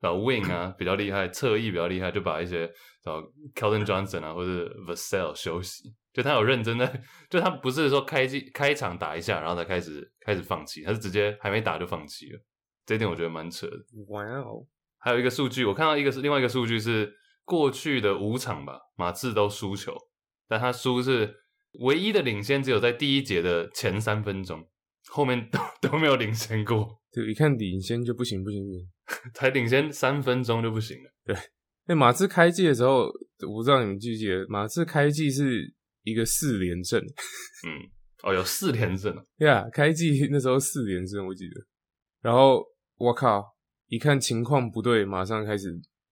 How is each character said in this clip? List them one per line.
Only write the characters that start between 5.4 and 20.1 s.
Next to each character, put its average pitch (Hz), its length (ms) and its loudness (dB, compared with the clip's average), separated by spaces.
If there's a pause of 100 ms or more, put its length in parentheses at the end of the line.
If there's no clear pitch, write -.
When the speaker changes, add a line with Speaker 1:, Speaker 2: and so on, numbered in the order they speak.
Speaker 1:
息， - 320 -16 (180)
就 127 100 -4
他 139 120 0
有 113 100 4
认 120 180 2
真 117 160 -2
在， 127 240 -2 (280)
就 180 100 2
他 180 80 2
不 131 220 -2
是 143 180 2
说 135 160 4
开 131 220 0
季， 135 260 -6
开 143 220 2
场 95 240 -6
打 80 180 -4
一 87 60 -6
下， 92 180 -2
然 78 80 -4
后 87 80 -2
才 85 80 -4
开 92 160 -2
始， 76 400 -12
开 107 140 -2
始 90 80 -4
放 80 240 -6
弃， - 160 -14
他 87 100 -2
是 113 60 -2
直 104 120 -6
接 104 300 0
还 104 100 -4
没 107 120 0
打 80 160 -2
就 87 80 -4
放 80 200 -8
弃 - 240 -18
了， - 80 -18 (460)
这 110 120 -2
一 - 20 0
点 107 100 0
我 82 80 -2
觉 82 60 -4
得 82 80 -2
蛮 80 200 -10
扯 - 160 -12
的。 - 100 -10 (320)
Speaker 2:
哇 104 140 -10
哦。 113 440 -12 (320)
Speaker 1:
还 - 120 -2
有 120 80 4
一 127 40 0
个 123 80 4
数 135 180 -2
据， 123 160 -2
我 101 80 4
看 151 140 0
到 156 100 2
一 143 80 0
个 139 80 2
是， 131 80 -6
另 143 100 0
外 143 80 2
一 131 40 2
个 123 60 2
数 120 180 0
据 113 140 0
是 110 340 0 (300)
过 156 260 4
去 135 300 -2
的 101 180 2
五 107 200 -2
场 87 260 -6
吧， 67 140 -12 (180)
马 87 160 -2
刺 117 220 -4
都 104 160 4
输 101 260 -6
球， - 180 -8 (540)